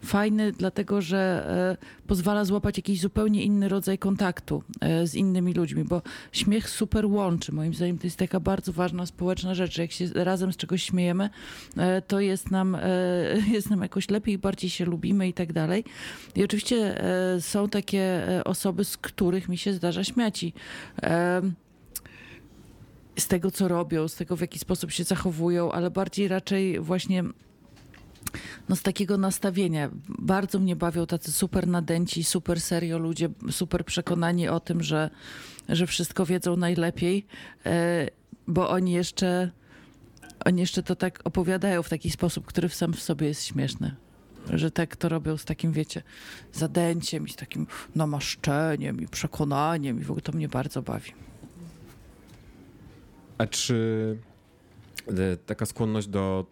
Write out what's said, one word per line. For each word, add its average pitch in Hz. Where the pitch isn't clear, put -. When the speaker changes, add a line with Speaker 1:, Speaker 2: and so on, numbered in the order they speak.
Speaker 1:
fajny, 214
dlatego 196
że, 180
e, -
pozwala 208
złapać 202
jakiś 190
zupełnie 208
inny 202
rodzaj 190
kontaktu, 190
e, 165
z 147
innymi 180
ludźmi, 156
bo 175
śmiech -
super 214
łączy. 190
Moim 156
zdaniem 175
to -
jest 170
taka 185
bardzo 190
ważna 175
społeczna 185
rzecz, 175
że 165
jak 170
się 180
razem 185
z -
czegoś -
śmiejemy, 180
e, 185
to 196
jest 196
nam, 190
e, 170
<laughs> 185
jest 208
nam 196
jakoś -
lepiej, 208
bardziej 196
się 175
lubimy 185
i 175
tak 170
dalej. 165
I 185
oczywiście, 208
e, 175
są 202
takie, 190
e, -
osoby, 190
z -
których 180
mi 180
się 202
zdarza 175
śmiać 226
i, 170
e, 175
z -
tego, 185
co 190
robią, 165
z -
tego, 175
w 156
jaki 170
sposób 170
się 180
zachowują, 170
ale 175
bardziej 190
raczej 190
właśnie, 180
no, 185
z -
takiego 196
nastawienia. 185
Bardzo 190
mnie 185
bawią 170
tacy 165
super 185
nadęci, 165
super 170
serio 170
ludzie, 165
super 165
przekonani 170
o 165
tym, 170
że, 156
że 170
wszystko -
wiedzą 175
najlepiej, 175
e, 170
bo 175
oni 185
jeszcze, 180
oni 180
jeszcze 180
to 180
tak -
opowiadają 180
w -
taki -
sposób, -
który 175
sam 170
w -
sobie 151
jest 147
śmieszny. 135
Że 160
tak 165
to 175
robią 156
z -
takim, 165
wiecie, 156
zadęciem 160
i 139
z -
takim -
namaszczeniem 147
i 80
przekonaniem 143
i 143
w 139
ogóle 147
to 151
mnie 151
bardzo 131
bawi. 120
Speaker 2:
A 113
czy, 110
e, 92
taka 107
skłonność 110
do 95